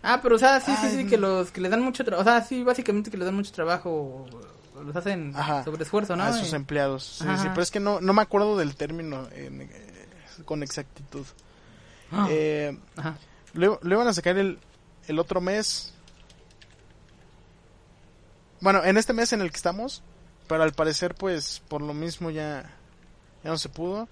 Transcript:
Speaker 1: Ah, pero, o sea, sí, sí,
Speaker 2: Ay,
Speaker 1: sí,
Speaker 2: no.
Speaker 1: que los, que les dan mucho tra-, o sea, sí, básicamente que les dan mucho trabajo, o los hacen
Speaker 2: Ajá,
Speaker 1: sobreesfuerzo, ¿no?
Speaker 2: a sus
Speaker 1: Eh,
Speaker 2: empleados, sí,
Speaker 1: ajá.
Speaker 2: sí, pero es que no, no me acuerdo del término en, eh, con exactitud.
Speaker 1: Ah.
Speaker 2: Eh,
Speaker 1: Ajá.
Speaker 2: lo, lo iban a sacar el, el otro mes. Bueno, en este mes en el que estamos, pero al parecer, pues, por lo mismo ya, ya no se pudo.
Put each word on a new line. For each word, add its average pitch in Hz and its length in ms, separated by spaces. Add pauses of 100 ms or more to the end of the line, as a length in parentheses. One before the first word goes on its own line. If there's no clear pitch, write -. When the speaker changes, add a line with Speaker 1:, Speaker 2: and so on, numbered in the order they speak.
Speaker 1:
Ah, 247 200
pero, 240 140
o 220 40
sea, 262 200
sí, 277 120 (100)
sí, 277 60
Speaker 2:
Ay, 214 100
Speaker 1:
sí, 262 60
Speaker 2:
no. 196 80
Speaker 1:
que 226 60
los, 190 340
que 185 100
les 185 100
dan 226 100
mucho 254 220
tra-, 202 160
o 190 40
sea, 233 200
sí, 247 200
básicamente 220 480
que 202 60
les 180 80
dan 190 100
mucho 202 180
trabajo, 156 720 (480)
o 139 80
los 147 120
hacen 175 400
Speaker 2:
Ajá, 147 280
Speaker 1:
sobreesfuerzo, 170 520
¿no? 185 80
Speaker 2:
a 233 100
sus 196 180
Speaker 1:
Eh, 156 40
Speaker 2:
empleados, 139 480 (160)
sí, 160 80
Speaker 1:
ajá. 190 160
Speaker 2:
sí, 190 60
pero 180 120
es 175 100
que 208 80
no, 202 220
no 190 120
me 214 100
acuerdo 208 340
del 147 180
término 151 560
en, 135 300
eh, 135 80 (760)
con 151 180
exactitud. 139 600 (880)
Speaker 1:
Ah. 196 180
Speaker 2:
Eh, 151 480 (200)
Speaker 1:
Ajá. 156 200 (360)
Speaker 2:
lo, 190 280
lo 175 140
iban 240 120
a 214 60
sacar 175 240
el, 196 220 (480)
el 156 120
otro 185 200
mes. 196 540 (2750)
Bueno, 190 240
en 190 140
este 226 160
mes 233 200
en 214 80
el 170 100
que - 60
estamos, 202 440 (460)
pero 160 160
al 156 100
parecer, 160 420
pues, 175 520
por 147 140
lo 147 120
mismo 165 360
ya, 151 340 (800)
ya 156 80
no 160 60
se 147 120
pudo. 190 420